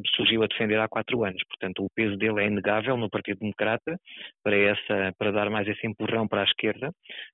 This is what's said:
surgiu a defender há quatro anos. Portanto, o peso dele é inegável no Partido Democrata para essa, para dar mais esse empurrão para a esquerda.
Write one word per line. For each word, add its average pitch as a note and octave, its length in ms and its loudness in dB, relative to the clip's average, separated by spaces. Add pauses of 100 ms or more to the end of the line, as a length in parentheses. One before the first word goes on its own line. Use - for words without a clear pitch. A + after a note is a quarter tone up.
(140)
surgiu A2+ 300 2
a - 20 4
defender G#2+ 320 0
há A2 80 2
quatro A2+ 380 -2
anos. F#2 240 -4
Portanto, F#2+ 360 -6
o F#2+ 80 -4
peso G#2+ 240 0
dele G#2 280 2
é - 20 2
inegável G#2 500 2
no A2+ 140 -2
Partido G2 300 -4
Democrata A2 580 -2 (460)
para G#2 120 4
essa, G2+ 640 2
para G#2 140 0
dar G#2 180 2
mais G#2+ 160 0
esse G#2 180 -4
empurrão A2 440 0
para G2+ 140 2
a - 20 0
esquerda. A#2 480 -2 (420)